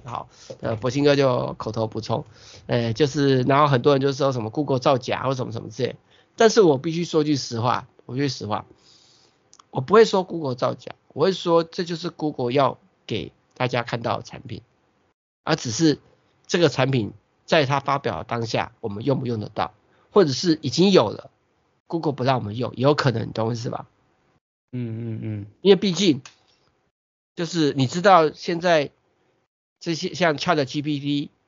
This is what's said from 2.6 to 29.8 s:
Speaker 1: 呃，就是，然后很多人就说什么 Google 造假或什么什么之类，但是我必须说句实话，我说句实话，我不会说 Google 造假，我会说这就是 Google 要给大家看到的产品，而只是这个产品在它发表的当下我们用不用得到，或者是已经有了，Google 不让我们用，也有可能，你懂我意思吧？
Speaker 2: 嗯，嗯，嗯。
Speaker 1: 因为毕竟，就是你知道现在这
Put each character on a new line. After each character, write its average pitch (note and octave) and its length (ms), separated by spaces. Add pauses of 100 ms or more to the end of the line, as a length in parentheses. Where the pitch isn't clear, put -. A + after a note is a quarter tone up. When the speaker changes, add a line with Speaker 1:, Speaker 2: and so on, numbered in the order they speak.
Speaker 1:
呃， A#2 260
就 D3+ 120
是， C#3 360
然 C#3 180
后 D3+ 80
很 C#3 140
多 D3 120
人 C#3 60
就 C#3 140
说 C#3 180
什 B2+ 100
么 A2 80
Google C#3 300
造 C#3 180
假 G#2 260
或 C3 120
什 B2+ 100
么 A#2 60
什 A#2 100
么 G#2 80
之 A2 140
类， A#2 140 (400)
但 A3+ 120
是 A3+ 120
我 D#3 160
必 D#3+ 160
须 E3+ 100
说 D#3 220
句 D3+ 100
实 A#2+ 240
话， A2+ 300 (160)
我 B2 100
说 C3+ 60
句 C#3+ 80
实 A#2+ 180
话， G2 180 (1040)
我 - 120
不 C3 120
会 A3 120
说 F#3+ 180
Google D3 320
造 B2 180
假， - 200 (160)
我 C#3 160
会 F#3+ 80
说 E3+ 320
这 F3 180
就 E3+ 140
是 E3+ 120
Google C#3+ 440
要 C3+ 240 (280)
给 - 280 (200)
大 B2+ 140
家 B2 160
看 A#2+ 180
到 A2+ 140
的 A2 80
产 - 200
品， A#2+ 180 (840)
而 D#3 140
只 B2 140
是 D3 280 (480)
这 G3 100
个 E3+ 120
产 C3 200
品 A2 220 (340)
在 D#3+ 200
它 C#3 160
发 C#3 180
表 F#2 200
的 F2+ 40
当 A#2 220
下 A2 340
我 - 80
们 G2+ 160
用 C3+ 160
不 C3 80
用 A#2 140
得 G#2+ 80
到， - 240 (360)
或 G#3 140
者 D3 80
是 D#3 300
已 C3 80
经 F3+ 220
有 C3+ 180
了， G#2+ 200 (580)
Google D#3+ 260
不 C3 100
让 C3 140
我 A#2 40
们 G#2 140
用， A#2 220
也 A#2 60
有 D3 120
可 C#3+ 160
能， A2 160
你 - 60
懂 A2 140
我 A2+ 40
意 A#2 60
思 A#2+ 120
吧？ - 160 (840)
Speaker 2:
嗯， A#2 440
嗯， A2+ 80
嗯。 G#2+ 220 (160)
Speaker 1:
因 F#3+ 100
为 G3 40
毕 F#3 160
竟， D#3+ 300 (1120)
就 F3+ 80
是 D#3+ 320
你 C3+ 120
知 E3+ 160
道 F3 260
现 E3+ 320
在 E3 300 (880)
这 E3+ 160